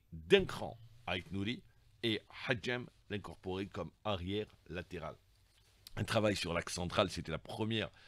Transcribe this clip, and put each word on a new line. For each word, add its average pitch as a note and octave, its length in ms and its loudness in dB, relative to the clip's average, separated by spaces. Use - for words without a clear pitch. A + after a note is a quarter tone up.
d'un E2 320 8
cran - 340 -6
Ait F2+ 240 0
Nouri G2 280 -2
et G#2+ 160 2
Hadjem B2 400 0
l'incorporer F#2+ 560 -4
comme F2 240 -6
arrière G2+ 420 0
latéral. E2 480 -8
Un G#2 40 0
travail G#2+ 300 4
sur F2 200 -2
l'axe E2+ 200 0
central. F2+ 360 2
C'était D#2+ 200 -4
la D#2 80 -2
première A2 520 -2